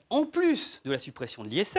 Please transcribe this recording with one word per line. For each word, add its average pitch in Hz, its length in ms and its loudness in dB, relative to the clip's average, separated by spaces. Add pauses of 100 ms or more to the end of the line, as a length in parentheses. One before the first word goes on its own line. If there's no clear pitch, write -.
en 294 160 2
plus 330 600 0
de 139 80 -2
la 131 60 0
suppression 123 440 -10
de 107 60 -8
l'I 123 100 0
S 208 200 0